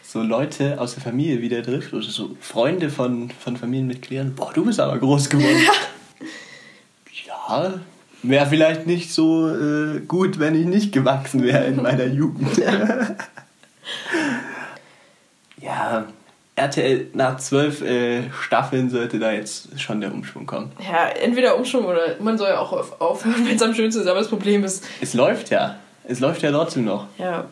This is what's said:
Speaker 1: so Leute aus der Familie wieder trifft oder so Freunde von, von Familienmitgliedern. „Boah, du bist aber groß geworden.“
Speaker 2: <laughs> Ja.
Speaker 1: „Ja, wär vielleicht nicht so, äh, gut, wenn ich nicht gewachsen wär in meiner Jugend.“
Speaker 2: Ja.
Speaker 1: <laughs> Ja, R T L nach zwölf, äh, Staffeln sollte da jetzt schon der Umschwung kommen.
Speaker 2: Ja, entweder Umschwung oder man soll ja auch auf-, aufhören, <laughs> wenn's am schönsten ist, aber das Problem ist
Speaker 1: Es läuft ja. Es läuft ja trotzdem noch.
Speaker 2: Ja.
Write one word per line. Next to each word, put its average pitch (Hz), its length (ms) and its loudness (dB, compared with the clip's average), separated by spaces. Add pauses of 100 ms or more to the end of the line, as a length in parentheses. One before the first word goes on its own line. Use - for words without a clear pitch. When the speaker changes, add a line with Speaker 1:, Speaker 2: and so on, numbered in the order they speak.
Speaker 1:
so - 180 -8
Leute 139 580 0
aus 120 140 -4
der 139 100 -12
Familie 123 380 -2
wieder 117 220 -2
trifft 123 300 -6
oder 107 120 -4
so - 340 -8
Freunde 151 500 0
von, 123 420 -4
von - 260 -8
Familienmitgliedern. 131 800 -4
„Boah, - 180 -8
du - 120 2
bist 220 140 2
aber 135 180 0
groß 135 320 4
geworden.“ 208 280 4
Speaker 2:
<laughs> 320 100 6 (1600)
Ja. - 400 -6
Speaker 1:
„Ja, 190 80 -4 (500)
wär 143 240 4
vielleicht 160 400 4
nicht 175 260 0
so, 160 360 4
äh, 151 580 0
gut, 170 320 2
wenn 156 160 4
ich 165 100 4
nicht 202 260 2
gewachsen 135 520 2
wär 123 220 4
in 131 160 0
meiner 127 240 2
Jugend.“ 139 520 0
Speaker 2:
Ja. 214 640 2
Speaker 1:
<laughs> - 40 -14 (2250)
Ja, 110 440 -4 (500)
R 139 160 2
T 151 100 0
L 127 320 2
nach 131 240 2
zwölf, 143 440 0
äh, 123 420 0 (180)
Staffeln 131 480 0
sollte 120 300 -2
da 110 120 0
jetzt - 480 -8
schon 107 220 -4
der 101 120 -4
Umschwung - 320 -10
kommen. - 340 -8
Speaker 2:
Ja, 175 280 0
entweder 240 500 2
Umschwung 247 280 0
oder 165 340 0
man 220 180 0
soll 202 120 2
ja 170 100 2
auch 190 120 -4
auf-, - 300 -4
aufhören, 226 440 2
<laughs> - 20 2
wenn's 220 140 2
am 226 120 4
schönsten 220 280 2
ist, 180 60 0
aber 185 120 2
das 214 100 -2
Problem 202 340 2
ist 190 200 -4 (180)
Speaker 1:
Es - 120 -4
läuft 151 360 2
ja. - 280 0 (300)
Es 120 120 -4
läuft 156 240 0
ja 151 80 2
trotzdem 147 340 0
noch. 101 220 -4 (100)
Speaker 2:
Ja. 180 340 -6